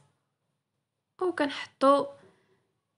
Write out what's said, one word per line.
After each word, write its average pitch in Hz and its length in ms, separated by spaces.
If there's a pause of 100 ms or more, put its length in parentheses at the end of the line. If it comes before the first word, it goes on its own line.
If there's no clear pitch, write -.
(1200)
وكنحطوا، 277 840 (920)